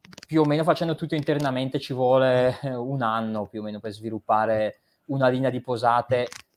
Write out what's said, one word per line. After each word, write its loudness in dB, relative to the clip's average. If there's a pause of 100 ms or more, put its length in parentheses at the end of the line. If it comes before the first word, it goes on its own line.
(260)
più 2
o 6
meno 2
facendo 0
tutto -6
internamente -2
ci -8
vuole, 4
eh, -4
un -4
anno -2
più -10
o -8
meno -10
per -10
sviluppare 0 (260)
una 0
linea 2
di -6
posate 0 (280)